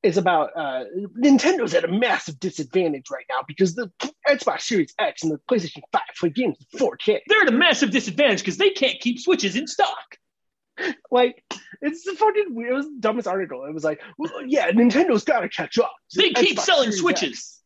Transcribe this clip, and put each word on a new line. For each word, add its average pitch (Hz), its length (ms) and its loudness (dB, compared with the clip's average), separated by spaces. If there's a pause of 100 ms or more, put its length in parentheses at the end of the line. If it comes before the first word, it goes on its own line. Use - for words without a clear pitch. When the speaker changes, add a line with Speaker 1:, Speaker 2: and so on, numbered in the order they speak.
Speaker 1:
is 180 140 2
about, 175 380 2
uh, 139 280 -6 (340)
Nintendo's 277 560 4
at 170 120 2
a - 20 -6
massive 180 520 -2
disadvantage 156 680 -2
right - 200 -10
now 147 180 -4
because 170 280 0
the 214 160 -8 (360)
Xbox - 340 0
Series 180 380 -2
X - 240 -4
and 160 80 -4
the 151 80 -8 (100)
PlayStation 170 320 -2 (120)
five - 80 0 (180)
play 175 100 0
games 202 300 -2
in - 200 -20
four 233 180 0
K. - 300 0
Speaker 2:
They're 427 160 4
at 330 60 4
a 233 80 4
massive 294 340 4
disadvantage 220 520 0
'cause 180 140 -4
they 392 140 4
can't 269 280 -2
keep 240 200 -4
Switches 208 360 0
in 269 120 -4
stock. - 500 -4 (920)
Speaker 1:
Like, 247 320 2 (380)
it's 302 240 -6
the 381 100 -6
fucking 403 400 2
weird, 233 160 -4
it 254 40 2
was 285 120 -4
the 294 120 -16
dumbest 220 280 -2
article. 160 380 -6
It 147 80 -10
was 156 100 -8
like, 151 180 -2 (160)
"Well, 311 300 -8
yeah, 254 240 2
Nintendo's 240 540 4
gotta 226 240 0
catch - 280 -4
up - 160 2 (180)
to - 100 0
Speaker 2:
They 381 100 4
keep 254 260 2
Speaker 1:
Xbox - 40 -2
Speaker 2:
selling 339 300 4
Speaker 1:
Series 196 100 -4
Speaker 2:
Switches - 640 -4